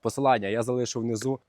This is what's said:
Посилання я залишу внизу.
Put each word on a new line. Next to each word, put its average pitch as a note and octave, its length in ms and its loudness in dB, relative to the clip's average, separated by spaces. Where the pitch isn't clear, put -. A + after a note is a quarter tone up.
Посилання A#2 460 2
я A2 160 0
залишу B2 380 -2
внизу. A#2 480 -2